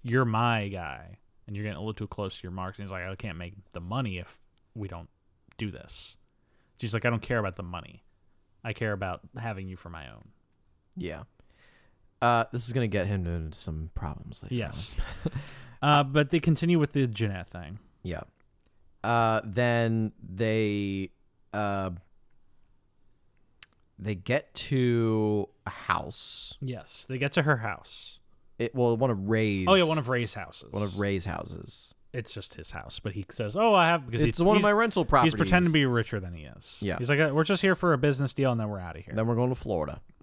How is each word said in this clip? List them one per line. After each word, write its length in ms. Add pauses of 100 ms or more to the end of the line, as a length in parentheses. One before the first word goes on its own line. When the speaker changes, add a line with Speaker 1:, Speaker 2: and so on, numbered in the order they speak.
Speaker 1:
you're 240
my 440
guy, 500 (260)
and 100
you're 80
getting 140
a 20
little 140
too 140
close 320
to 40
your 80
marks." 280
And 60
he's 60
like, 140
"I 100
can't 220
make 160 (200)
the 80
money 360
if 220 (340)
we 140
don't 220 (480)
do 120
this." 480 (640)
She's 140
like, 120
"I 60
don't 100
care 160
about 180
the 80
money. 400 (600)
I 100
care 200
about 280 (160)
having 300
you 100
for 120
my 200
own." 200 (680)
Speaker 2:
Yeah. 280 (960)
Uh, 320
this 140
is 80
gonna 140
get 180
him 220
into 280
some 380
problems 480
later 140
Speaker 1:
Yes. 400 (300)
Speaker 2:
on. 120
<laughs> 40 (420)
Speaker 1:
Uh, 200
but 260
they 100
continue 400
with 140
the 120
Jeanette 440
thing. 280 (260)
Speaker 2:
Yeah. 180 (840)
Uh, 400
then 680 (100)
they, 880 (400)
uh, 380 (2000)
they 160
get 400
to 920 (180)
a 40
house. 920
Speaker 1:
Yes, 460
they 100
get 160
to 100
her 140
house. 600 (400)
Speaker 2:
It, 160
well, 220
one 140
of 180
Ray's 380
Speaker 1:
Oh, 80
yeah, 80
one 140
of 120
Ray's 240
houses. 380
Speaker 2:
one 120
of 160
Ray's 260
houses. 680 (200)
Speaker 1:
It's 180
just 220
his 180
house, 280
but 140
he 160
says, 260
"Oh, 180
I 140
have," 180
because 160
Speaker 2:
It's 160
Speaker 1:
he, 60
Speaker 2:
one 120
of 60
Speaker 1:
he's, 20
Speaker 2:
my 80
rental 320
properties. 300
Speaker 1:
he's 40
pretending 320
to 40
be 140
richer 320
than 140
he 100
is. 380
Speaker 2:
Yeah. 180
Speaker 1:
He's 100
like, 100
"Uh, 140
we're 100
just 200
here 120
for 180
a 40
business 380
deal, 160
and 100
then 80
we're 100
outta 200
here." 160
Speaker 2:
Then 100
we're 100
going 140
to 60
Florida. 440 (240)